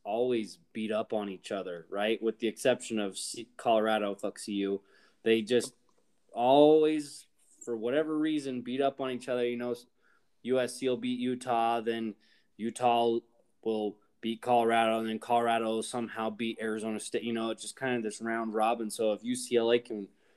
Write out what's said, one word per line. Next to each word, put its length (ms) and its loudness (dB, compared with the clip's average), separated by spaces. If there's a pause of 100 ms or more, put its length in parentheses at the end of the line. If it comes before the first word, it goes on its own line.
always 540 -2 (120)
beat 200 -6
up 200 -4
on 160 -2
each 240 -10
other, 380 -8
right? 320 -2
With 180 -2
the 80 -2
exception 500 -2
of 200 -4
C-, 400 -10
Colorado, 580 2
fuck 240 -8
C 140 -8
U. 280 -2 (420)
They 180 4
just 320 0 (580)
always, 920 6 (400)
for 100 -4
whatever 420 0
reason, 440 -2
beat 180 -6
up 220 0
on 100 -4
each 160 -8
other. 180 0
You 120 -2
know, 180 -4 (680)
U 160 2
S 160 -2
C 120 -2
will 100 0
beat 220 -4
Utah, 640 0
then 340 -4 (400)
Utah 640 2 (440)
will 340 -2 (240)
beat 200 -4
Colorado, 580 4
and 100 -4
then 100 -4
Colorado 640 2
somehow 480 -4
beat 320 -6
Arizona 400 -4
State. 220 -6
You 100 -4
know, 160 -2
it's 140 -6
just 120 -12
kind 220 -2
of 60 -4
this 180 -6
round 320 -4
robin. 360 0
So 220 0
if 140 -4
U 100 -2
C 220 0
L 140 4
A 80 6
can, 280 -8 (300)